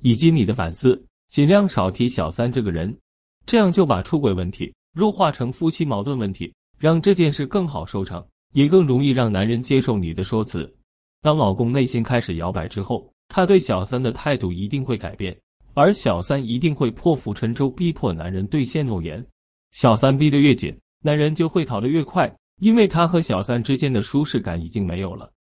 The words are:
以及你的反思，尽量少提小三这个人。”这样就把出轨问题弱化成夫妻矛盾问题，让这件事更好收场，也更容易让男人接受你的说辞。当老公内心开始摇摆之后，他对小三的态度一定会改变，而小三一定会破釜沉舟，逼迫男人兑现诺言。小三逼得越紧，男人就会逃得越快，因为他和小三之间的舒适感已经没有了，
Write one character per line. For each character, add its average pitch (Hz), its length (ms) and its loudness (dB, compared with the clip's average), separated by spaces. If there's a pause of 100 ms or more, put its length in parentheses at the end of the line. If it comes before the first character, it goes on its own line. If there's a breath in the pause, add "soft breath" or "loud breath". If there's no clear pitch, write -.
以 120 140 4
及 160 160 4
你 147 140 2
的 104 100 0
反 85 180 -4
思， - 320 2 (240)
尽 143 200 2
量 196 200 4
少 92 220 0
提 120 180 -2
小 87 220 -4
三 117 220 -4
这 120 100 -2
个 101 80 -2
人。” 85 260 -4 (500)
这 233 120 2
样 190 140 4
就 185 120 2
把 107 160 0
出 151 200 -2
轨 117 120 2
问 90 160 -2
题 - 240 -8 (200)
弱 208 180 0
化 196 220 2
成 127 180 -4
夫 160 180 -2
妻 165 160 -2
矛 104 200 -2
盾 143 120 -4
问 101 160 -2
题， 85 220 -10 (240)
让 160 240 2
这 202 120 4
件 165 180 2
事 147 120 -4
更 180 220 -2
好 143 180 -8
收 98 200 -6
场， 87 200 -10 (280)
也 143 160 4
更 180 180 6
容 131 160 2
易 143 60 2
让 120 240 2
男 98 160 2
人 117 120 0
接 131 200 2
受 110 180 0
你 82 160 -4
的 95 80 -4
说 110 220 -2
辞。 82 280 -8 (500)
当 151 140 2
老 104 160 2
公 117 180 0
内 131 160 0
心 120 160 -2
开 120 160 0
始 92 180 -4
摇 85 140 -4
摆 82 160 -6
之 - 140 -8
后， 98 320 -8 (160)
他 185 160 0
对 190 140 6
小 98 260 0
三 127 180 -4
的 120 80 0
态 131 280 -4
度 92 120 -2
一 90 160 -6
定 131 160 -4
会 127 140 -4
改 - 200 -10
变， - 220 -8 (360)
而 165 180 6
小 92 300 0
三 139 200 -2
一 120 160 -4
定 151 160 0
会 123 160 0
破 156 240 0
釜 107 200 -6
沉 117 200 -4
舟， 139 140 0
逼 170 240 -2
迫 120 180 -4
男 82 220 -6
人 95 140 -4
兑 143 180 -2
现 147 220 -4
诺 95 160 -4
言。 82 200 -8 (500)
小 117 220 4
三 135 220 4
逼 151 140 4
得 143 80 2
越 139 160 6
紧， 73 200 -4 (280)
男 151 160 0
人 151 160 0
就 165 120 0
会 170 160 0
逃 120 160 -4
得 117 100 -2
越 156 140 0
快， 139 320 -2 (240)
因 220 160 4
为 214 140 4
他 170 180 2
和 170 140 2
小 95 220 -2
三 120 200 -2
之 135 140 0
间 139 160 0
的 107 80 2
舒 139 240 0
适 127 160 -2
感 87 180 -6
已 82 80 -8
经 92 200 -4
没 87 140 -4
有 90 140 -8
了， - 160 -18 (200)